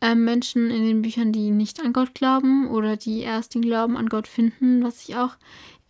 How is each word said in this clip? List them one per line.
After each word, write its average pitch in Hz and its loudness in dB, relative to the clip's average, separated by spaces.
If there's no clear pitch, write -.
ähm, 233 2
Menschen 233 0
in 226 -2
den 220 2
Büchern, 226 -2
die 214 -2
nicht 214 0
an 240 0
Gott 254 0
glauben 262 2
oder 214 0
die 220 -6
erst 226 -6
den 233 0
Glauben 233 0
an 226 -2
Gott 214 -4
finden, 240 2
was 233 -6
ich - -8
auch 247 -2